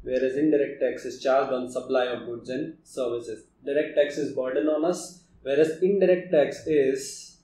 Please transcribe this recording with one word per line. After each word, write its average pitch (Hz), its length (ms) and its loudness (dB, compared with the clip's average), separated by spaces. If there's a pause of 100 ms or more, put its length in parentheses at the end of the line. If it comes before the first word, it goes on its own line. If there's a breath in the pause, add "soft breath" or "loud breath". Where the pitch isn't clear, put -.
whereas 127 320 0
indirect 143 460 2
tax 127 240 -2
is - 180 -10
charged 139 300 2
on 127 180 -4
supply 127 360 0
of 120 180 -6
goods 117 240 -10
and 156 340 -6
services. 117 640 -6 (200)
Direct 147 300 0
tax 143 220 2
is 139 180 -4
burden 135 320 0
on 156 160 2
us, - 400 -4 (200)
whereas 151 380 2
indirect 185 520 4
tax 147 340 2
is 135 760 0